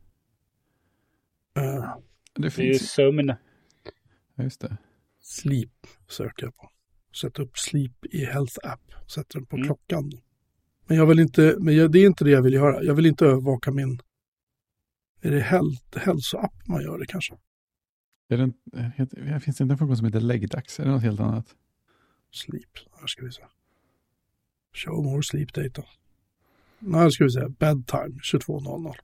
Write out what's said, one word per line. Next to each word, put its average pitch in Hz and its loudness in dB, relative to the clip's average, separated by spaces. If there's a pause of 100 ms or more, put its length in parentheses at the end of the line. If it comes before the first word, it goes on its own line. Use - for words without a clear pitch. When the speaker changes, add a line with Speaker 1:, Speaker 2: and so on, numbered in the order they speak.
(1600)
Speaker 1:
Eh. 143 -4
Speaker 2:
Det 135 -6 (400)
Speaker 3:
Det - -8
är - -2
ju 156 -2
Speaker 2:
finns 131 0
ju. - -10
Speaker 3:
sömn. 143 2 (1040)
Speaker 2:
Ja, 123 -6
just - -10
det. - -12 (440)
Speaker 1:
Sleep - -6 (360)
söker - -12
jag - -14
på. - -20 (520)
Sätt 135 -10
upp 143 -8
sleep - -4
i 147 -4
Health 131 -6
App. - -16
Sätter - -12
den 131 -16
på - -12
Speaker 3:
Mm. 131 -4
Speaker 1:
klockan. 147 -6 (760)
Men 160 2
jag 156 6
vill 160 8
inte, 160 6
men 165 4
jag, 160 6
det 175 8
är 190 10
inte 190 6
det 147 4
jag 135 8
vill 127 4
göra. 135 2
Jag 143 2
vill 160 4
inte 160 6
övervaka 131 2
min... 131 -4 (1200)
Är 160 -4
det 143 0
häl-, 151 0 (180)
hälsoapp 175 -4 (140)
man 160 -4
gör 151 -8
det - -8
kanske? - -10 (920)
Speaker 2:
Är 120 0
det 127 0
en, 123 -2 (380)
heter, 135 -6
finns 135 -6
det - -2
inte 135 2
en 135 -2
funktion 135 0
som 113 -2
heter 110 0
läggdags? 113 -4
Är 151 -4
det 135 0
något 135 0
helt 107 0
annat? 110 -4 (760)
Speaker 1:
Sleep. - -14 (300)
Här 135 -14
ska - -12
vi 123 -14
se. - -20 (1300)
Show 160 -8
more 139 -2
sleep 143 -6
data. 143 -8 (960)
Nej, 170 0
här 170 8
ska 143 2
vi 139 4
se. 127 -4
Bedtime, 143 -2
tjugotvå - -4
noll 135 -10
noll. 151 -14